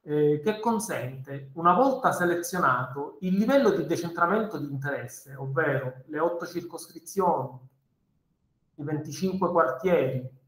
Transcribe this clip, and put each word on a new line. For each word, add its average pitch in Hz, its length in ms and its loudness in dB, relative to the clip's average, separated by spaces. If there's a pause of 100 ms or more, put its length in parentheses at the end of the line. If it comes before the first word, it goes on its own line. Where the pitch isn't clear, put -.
eh, 147 420 4
che 214 160 0
consente, 139 960 -4
una 175 180 6
volta 254 380 4
selezionato 147 1080 -2
il 185 160 0
livello 240 320 6
di 170 160 2
decentramento 170 720 0
di 143 80 -4
interesse, 135 720 -8
ovvero 139 720 -2
le 151 120 -8
otto 170 280 0
circoscrizioni, 165 1120 -4 (1200)
i 151 60 -12
venticinque 170 680 -2
quartieri 156 760 2 (220)